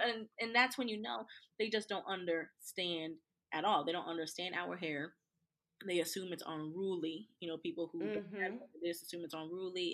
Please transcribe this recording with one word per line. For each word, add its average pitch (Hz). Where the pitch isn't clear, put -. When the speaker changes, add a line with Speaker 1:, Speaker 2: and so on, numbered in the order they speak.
Speaker 1:
and, 220
and 226
that's 247
when 247
you 214
know 233
they 214
just 214
don't 196
understand 170
at 156
all. 190
They 165
don't 170
understand 170
our 175
hair. 160
They 180
assume 180
it's 165
unruly. 160
You 175
know, 160
people 165
who 185
don't 202
have 196
Speaker 2:
Mm-hmm. 233
Speaker 1:
this 170
assume 175
it's 160
unruly, 180